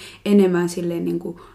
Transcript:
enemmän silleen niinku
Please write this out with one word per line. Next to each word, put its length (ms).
enemmän 440
silleen 360
niinku 360